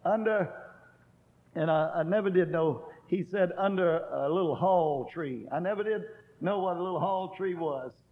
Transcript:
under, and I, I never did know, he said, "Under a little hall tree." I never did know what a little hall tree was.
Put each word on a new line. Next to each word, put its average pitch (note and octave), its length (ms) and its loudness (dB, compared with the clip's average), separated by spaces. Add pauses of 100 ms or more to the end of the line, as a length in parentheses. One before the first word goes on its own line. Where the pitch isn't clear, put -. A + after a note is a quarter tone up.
under, G#3+ 440 2 (1040)
and D#3+ 160 0
I, D#3 260 2
I E3 60 0
never F3+ 280 2
did F3+ 200 4
know, D#3+ 360 0 (220)
he F3+ 160 0
said, F#3 340 2
"Under F#3 400 2
a C#3 320 -2
little E3+ 240 2
hall D#3 580 2
tree." C3+ 400 -6
I C#3+ 60 -2
never G3 240 -2
did G#3 200 0 (380)
know F#3+ 200 0
what F3+ 180 0
a F3 40 -2
little F3+ 180 -2
hall F#3+ 360 -2
tree F#3 180 -2
was. C#3 360 -4 (220)